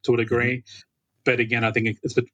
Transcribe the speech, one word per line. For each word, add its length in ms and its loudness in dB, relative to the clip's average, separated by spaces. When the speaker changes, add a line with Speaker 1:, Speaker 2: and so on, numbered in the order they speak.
Speaker 1:
to 100 2
a 20 4
degree. 420 0
Speaker 2:
Mm-hmm. 220 -20
Speaker 1:
But 160 2
again, 240 0
I 80 0
think 300 -2
it's 120 -6
bet-, 200 2